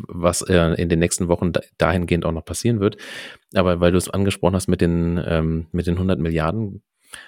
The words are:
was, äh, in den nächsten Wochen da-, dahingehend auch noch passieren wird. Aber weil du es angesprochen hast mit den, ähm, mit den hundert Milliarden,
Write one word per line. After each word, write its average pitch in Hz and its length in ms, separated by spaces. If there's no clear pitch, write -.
was, 87 340
äh, 85 400
in 85 80
den 82 100
nächsten 87 300
Wochen 85 240
da-, - 80
dahingehend 85 480
auch 80 80
noch 80 120
passieren 117 360
wird. 101 160
Aber 90 240
weil 87 120
du 90 60
es 87 120
angesprochen 98 460
hast 92 120
mit 90 140
den, 85 440
ähm, 80 460
mit 87 160
den 85 100
hundert 92 220
Milliarden, 85 640